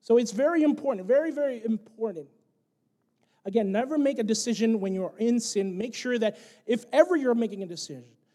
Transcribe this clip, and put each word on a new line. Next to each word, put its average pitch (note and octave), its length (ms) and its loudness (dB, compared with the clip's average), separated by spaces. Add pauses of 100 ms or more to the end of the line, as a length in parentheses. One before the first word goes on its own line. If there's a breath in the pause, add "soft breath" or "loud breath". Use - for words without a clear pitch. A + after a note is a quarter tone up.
So A#3 160 4
it's A3+ 140 2
very D4+ 300 2
important, C4+ 460 0
very, D4 240 2
very C4 340 -4
important. G#3 600 -6 (1160)
Again, G3+ 260 0
never C4 260 0
make C#4 220 0
a A#3 40 -2
decision A3 580 0
when F#3+ 120 -2
you're F#3 240 -4
in A#3+ 220 2
sin. G3 380 -4
Make A3+ 180 -6
sure B3 240 -2
that G#3+ 180 0 (300 loud breath)
if A#3 240 0
ever D#4 240 6
you're C4 180 2
making G3+ 300 -2
a - 20 -6
decision, D3+ 380 -12 (320)